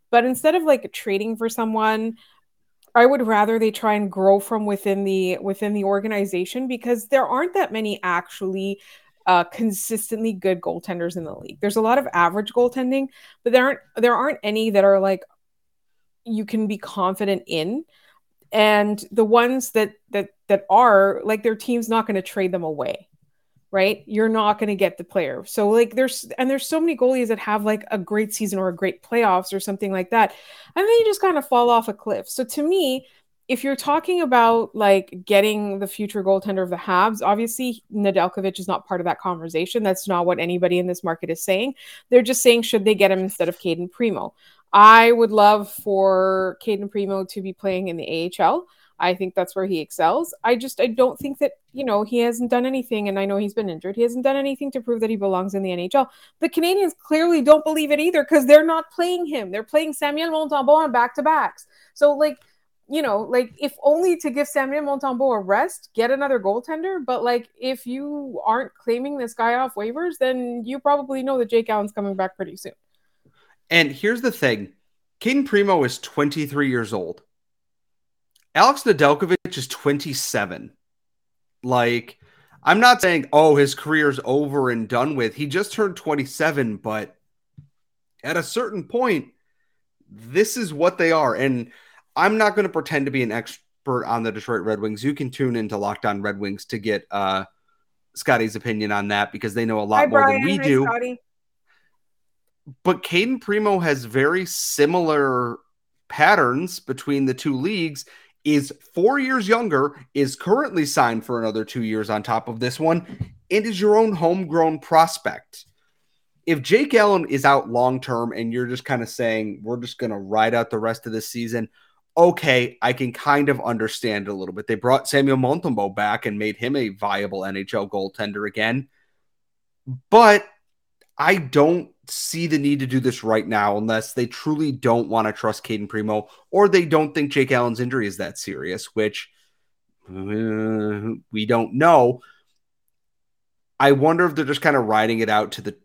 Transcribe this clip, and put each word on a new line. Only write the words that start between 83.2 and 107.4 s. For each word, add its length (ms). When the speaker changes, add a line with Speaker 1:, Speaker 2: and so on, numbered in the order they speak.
Speaker 2:
"Oh, 240
his 180
career's 480
over 460
and 180
done 300
with." 180
He 120
just 260
turned 240
twenty-seven, 800
but 400
at 140
a 60
certain 420
point, 480
this 460
is 180
what 240
they 140
are. 240
And 380
I'm 220
not 180
gonna 140
pretend 380
to 40
be 100
an 120
expert 720
on 180
the 80
Detroit 300
Red 180
Wings. 240
You 100
can 160
tune 280
into 180
Locked 300
On 160
Red 180
Wings 280
to 100
get, 340
uh, 320
Scotty's 400
opinion 380
on 160
that, 240
because 200
they 120
know 160
a 20
lot 140
Speaker 1:
Hi, 80
Speaker 2:
more 160
Speaker 1:
Brian. 180
Speaker 2:
than 60
we 100
Speaker 1:
Hi, 80
Speaker 2:
do. 220
Speaker 1:
Scotty. 340
Speaker 2:
But 180
Caden 380
Primo 400
has 240
very 420
similar 1160
patterns 720
between 420
the 100
two 220